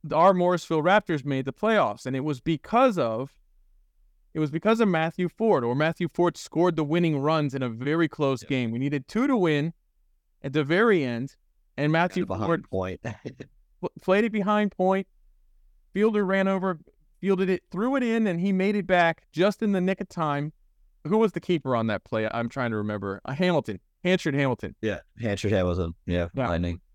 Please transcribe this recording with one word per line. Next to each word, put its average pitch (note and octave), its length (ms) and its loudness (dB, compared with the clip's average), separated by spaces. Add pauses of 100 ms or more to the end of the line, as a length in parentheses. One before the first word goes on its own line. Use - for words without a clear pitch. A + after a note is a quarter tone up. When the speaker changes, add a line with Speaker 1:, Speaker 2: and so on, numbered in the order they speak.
Speaker 1:
the, D3+ 120 -4
our F#3 180 8
Morrisville F3 480 2
Raptors E3+ 420 2
made C3+ 220 -2
the C3 80 -6
playoffs, D#3+ 540 0
and C3 80 -4
it B2+ 60 -2
was C#3+ 180 -4
because G#3+ 580 2
of, A#2+ 320 -2 (1040)
it D#3+ 60 -6
was D3+ 100 0
because G#3 300 0
of A3 80 4
Matthew E3 420 0
Ford, G3 340 2
or A#2+ 120 0
Matthew D#3+ 360 0
Ford F3 240 2
scored E3+ 400 0
the D#3 80 0
winning D#3 360 0
runs D3 340 0
in C3+ 80 -4
a B2 80 -4
very D3 380 0
close C3+ 340 -2
Speaker 2:
Yeah. - 80 -20
Speaker 1:
game. B2 220 -2
We A#2 80 -4
needed C#3+ 280 -2
two B3 200 0
to C4+ 100 2
win D#3+ 360 2 (680)
at C3+ 120 -8
the D3+ 100 2
very F3+ 400 4
end, B2 320 -6 (420)
and D3 140 0
Matthew F3 340 0
Speaker 2:
Behind G#2+ 220 -4
Speaker 1:
Ford D#3+ 220 -2
Speaker 2:
point. F#2 320 -6
<laughs> - 760 -16
Speaker 1:
pl-, F3 120 -8 (100)
played G3+ 220 2
it A3+ 80 0
behind G#3 400 0
point. F#3+ 360 0 (880)
Fielder G#3 320 2
ran F#3+ 220 2
over, F#3+ 320 -2 (400)
fielded F#3+ 300 0
it, F#3 220 -2
threw A#3+ 240 -2
it B3+ 80 0
in, A3+ 240 0
and E3+ 120 -2
he G3 120 0
made F#3+ 240 0
it G3 120 -2
back F3 440 2
just F#3+ 300 0
in G#3 100 0
the F#3 100 0
nick F#3 200 0
of F#3 60 -10
time. D3+ 460 -4 (540)
Who G3+ 100 2
was A3 140 2
the F3 80 -8
keeper C#3+ 360 -2
on A2+ 120 0
that G#2 160 -2
play? A2 280 -2
I'm A#2 180 -4
trying A#2+ 220 -4
to G#2+ 60 -2
remember. G#2 480 -6
Uh, C#3 80 -8
Hamilton. D3+ 460 0 (240)
Hanchard F3 320 0
Hamilton. C3+ 460 -2
Speaker 2:
Yeah, G#2 180 -2 (200)
Hanchard G#2 320 -2
Hamilton. F2+ 440 0 (100)
Yeah, F2 280 -2
Speaker 1:
Yeah. B2+ 160 -4
Speaker 2:
Lightning. F2 300 -2 (160)